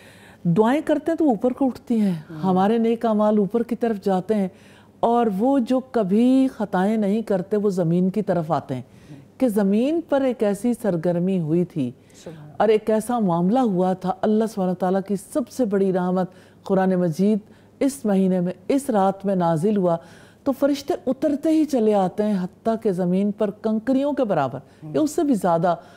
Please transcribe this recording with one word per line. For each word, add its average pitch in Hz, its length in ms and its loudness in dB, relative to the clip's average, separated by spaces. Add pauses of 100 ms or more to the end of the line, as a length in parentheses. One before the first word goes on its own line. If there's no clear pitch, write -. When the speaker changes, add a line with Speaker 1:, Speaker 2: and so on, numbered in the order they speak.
(480)
Speaker 1:
दुआएं 214 360 2
करते 302 280 -2
हैं 330 60 -2
तो 330 80 0
ऊपर 247 280 0
को 277 120 -2
उठती 233 340 -2
हैं, 180 300 0
Speaker 2:
हम्म। 156 100 -12
Speaker 1:
हमारे 190 400 2
नेक 226 260 0
अमाल 214 340 2
ऊपर 220 240 0
की 233 120 -4
तरफ 226 280 -4
जाते 190 300 0
हैं, 190 180 -2 (520)
और 233 260 2
वो 240 300 2
जो 247 200 0
कभी 240 680 2
ख़ताएं 208 500 -2
नहीं 208 260 0
करते, 202 340 -2
वो 208 140 0
ज़मीन 180 380 2
की 208 120 -2
तरफ 175 300 -2
आते 139 240 -2
हैं। 123 100 -10 (540)
कि 254 80 2
ज़मीन 220 540 2
पर 277 220 0
एक 247 200 -2
ऐसी 202 300 0
सरगर्मी 175 640 -2
हुई 170 280 0
थी 131 300 -6 (280)
Speaker 2:
सुभान 160 280 -18 (100)
Speaker 1:
और 214 80 4
एक 214 200 2
ऐसा 220 300 0
मामला 185 420 2
हुआ 185 320 2
था, 185 160 -6
अल्लाह 214 380 0
सुब्हानहू 185 280 -2
तआला 190 260 0
की 190 160 -4
सबसे - 480 -4
बड़ी 196 260 0
रहमत 180 400 -2 (340)
कुरान 190 300 2
मजीद 190 440 0 (420)
इस 269 240 -2
महीने 190 360 2
में, 180 120 -2 (160)
इस 277 200 0
रात 196 360 0
में 196 100 0
नाजिल 175 420 0
हुआ, 170 220 0 (460)
तो 277 60 0
फरिश्ते 285 460 -2 (100)
उतरते 294 420 -2
ही 311 160 2
चले 220 280 0
आते 196 300 0
हैं, 208 120 0
हत्ता 185 400 -4
के 220 160 -2
ज़मीन 185 400 0
पर 208 200 -2
कंकरियों 262 600 -2
के 262 100 -2
बराबर 143 340 -2
या - 300 -18
Speaker 2:
हम्म। 151 120 -2
Speaker 1:
उससे 311 240 0
भी 285 100 2
ज़्यादा 175 480 0 (160)